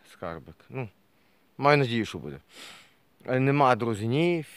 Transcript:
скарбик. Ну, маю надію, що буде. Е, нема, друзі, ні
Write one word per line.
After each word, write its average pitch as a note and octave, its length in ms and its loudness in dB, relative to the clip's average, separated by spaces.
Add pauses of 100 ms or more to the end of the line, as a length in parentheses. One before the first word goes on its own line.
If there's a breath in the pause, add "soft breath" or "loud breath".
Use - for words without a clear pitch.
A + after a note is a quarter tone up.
(120)
скарбик. E2 420 -14 (140)
Ну, B2 200 -12 (680)
маю C#3+ 200 6
надію, A#2 280 0
що F#2 120 -10
буде. C#2 180 -12 (920 loud breath)
Е, C3 140 0
нема, C#3 360 4
друзі, A2 320 -4
ні D#3+ 360 0 (120)